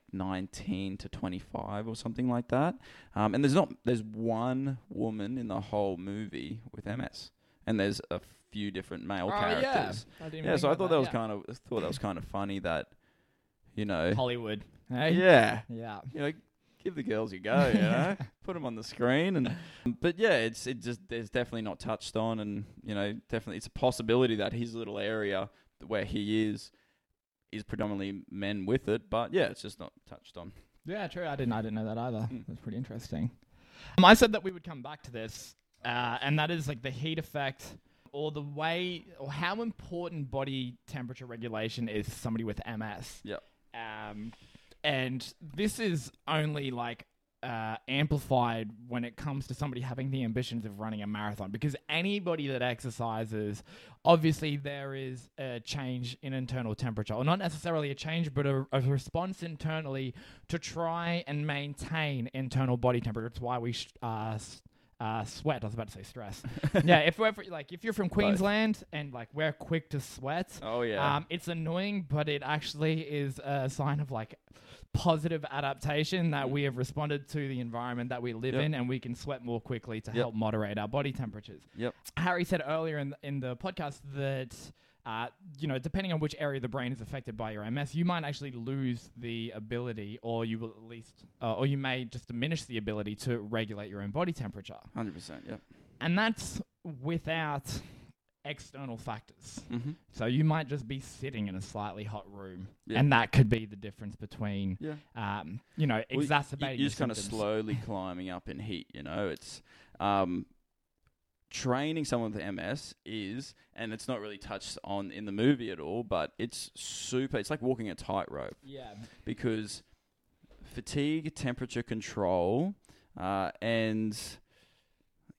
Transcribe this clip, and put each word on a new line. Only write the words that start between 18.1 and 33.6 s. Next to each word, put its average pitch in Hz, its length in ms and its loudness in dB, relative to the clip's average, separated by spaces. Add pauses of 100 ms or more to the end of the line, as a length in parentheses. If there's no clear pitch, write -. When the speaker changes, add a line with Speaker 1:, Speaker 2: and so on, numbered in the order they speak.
Speaker 1:
Put 185 120 -6
'em 151 100 -4
on 117 100 -4
the 110 80 -8
screen 147 520 4
and, 123 200 2 (440)
but 170 200 2
yeah, 208 180 8
it's, 113 300 0
it 127 140 -4
just, 113 280 -6
there's 117 200 -6
definitely 117 340 0
not 104 160 -4
touched - 360 -4
on 113 240 0
and, 104 260 -4 (180)
you 107 120 -4
know, 101 180 0 (160)
definitely 104 280 -4
it's - 100 -10
a - 40 -18
possibility 120 640 4
that 101 180 0
his 117 220 -2
little 104 240 -4
area 101 500 0 (360)
where 101 200 0
he 107 420 2
is, 104 240 -4 (800)
is 107 120 -6
predominantly 98 640 -2
men 98 360 -2
with 117 220 2
it, 104 220 2
but 113 240 0
yeah, 170 120 6
it's - 160 -4
just - 180 -10
not - 120 -12 (160)
touched - 300 -18
on. 87 140 -12 (340)
Speaker 2:
Yeah, 185 220 -4
true. 175 180 -6
I 143 100 -2
didn't, 123 180 2
I 110 100 0
didn't 107 100 -2
know 110 120 -2
that 110 120 -2
either. 113 340 -2
Speaker 1:
Mm. 123 160 -8
Speaker 2:
That's 117 120 -10
pretty 107 180 -6
interesting. 117 540 -4 (680)